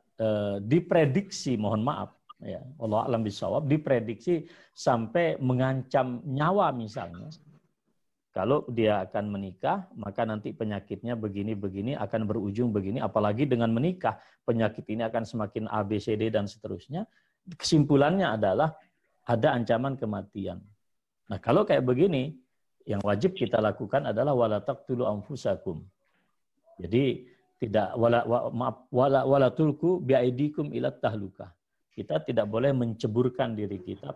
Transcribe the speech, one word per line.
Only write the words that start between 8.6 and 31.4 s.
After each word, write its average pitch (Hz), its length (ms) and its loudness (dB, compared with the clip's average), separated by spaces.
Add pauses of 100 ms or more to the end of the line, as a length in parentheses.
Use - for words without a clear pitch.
dia 107 400 2
akan 104 240 -4
menikah, 104 640 -4
maka 101 320 -4
nanti 107 320 -4
penyakitnya 107 560 -6
begini-begini, 101 800 -4
akan 110 320 -2
berujung 104 480 0
begini, 101 240 -2
apalagi 107 480 0
dengan 117 240 2
menikah, 123 480 0 (240)
penyakit 113 480 0
ini 113 160 -2
akan 117 160 -2
semakin 110 480 -6
A, 107 160 0
B, 101 160 -2
C, 107 160 -2
D, 110 160 0
dan 101 160 0
seterusnya. 131 560 -10 (480)
Kesimpulannya 151 800 4
adalah 110 400 2 (560)
ada 120 240 2
ancaman 123 480 0
kematian. 95 560 -6 (720)
Nah, 104 80 -6
kalau 135 240 4
kayak 143 240 2
begini, 131 480 2 (500)
yang 101 200 -4
wajib 104 340 2
kita 113 260 2
lakukan 113 480 -2
adalah 131 240 0
"Wala 110 240 2
taqtulu 123 480 -4
anfusakum". 101 720 -4 (1000)
Jadi 117 420 0 (380)
tidak 104 340 0
wala, 117 320 4
wa, 117 120 2 (120)
maaf, 120 260 -4 (140)
"Wala, 135 320 4
wala 135 320 6
tulku 165 480 2
biaidikum 135 720 2
ilat 131 240 -4
tahluka". 101 540 -6 (400)